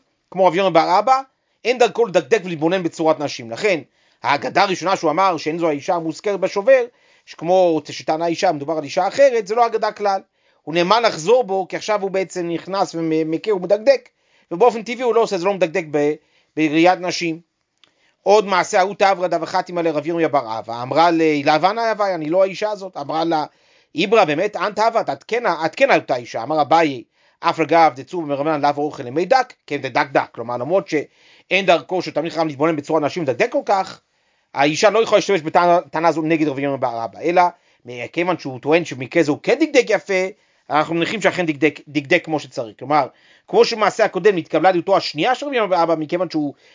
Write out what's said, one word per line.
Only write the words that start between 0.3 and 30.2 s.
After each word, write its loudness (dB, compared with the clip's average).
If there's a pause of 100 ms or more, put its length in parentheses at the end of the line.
כמו 2
רב 4
יונה 2
בר 4
אבא, 2 (440)
אין 0
דרכו 2
לדקדק 0
ולהתבונן -2
בצורת 0
נשים. -8
לכן, 0 (440)
ההגדה 2
הראשונה -2
שהוא 0
אמר, 2
שאין -6
זו 0
האישה -2
המוזכרת -4
בשובר, 2 (420)
שכמו 2
שטענה -4
האישה, 0
מדובר -4
על -6
אישה -2
אחרת, 2
זה -4
לא 4
אגדה -2
כלל. -2 (460)
הוא -10
נאמן 2
לחזור 2
בו, -4
כי -12
עכשיו -4
הוא -6
בעצם -4
נכנס -4
ומכה -2
ומדקדק, 0 (420)
ובאופן 2
טבעי -8
הוא 0
לא 4
עושה, -2
זה -2
לא 0
מדקדק -2
ב-, 0 (420)
בראיית 2
נשים. -6 (840)
עוד 4
מעשה 0
ההוא 0
תברא 2
דבא -2
חתימה -4
לרב -2
ירמיה 0
בר -2
אבא, -10
אמרה 2
ל-, 2
"הלבנה 2
הווי, -2
אני -6
לא 2
האישה -4
הזאת", -10
אמרה -4
לה, 0 (500)
"איברא 4
באמת, -2
אנט -4
הוה, 2
את -6
כן, -4 (220)
את -4
כן 2
אותה 0
אישה", -8
אמר -2
אביי, 2 (360)
"אף -2
אגב, 4
דצור -10
במרמנן -2
לאו 2
אוכל -6
למי -2
דק, 2 (140)
כן -4
דדק 0
דק", 0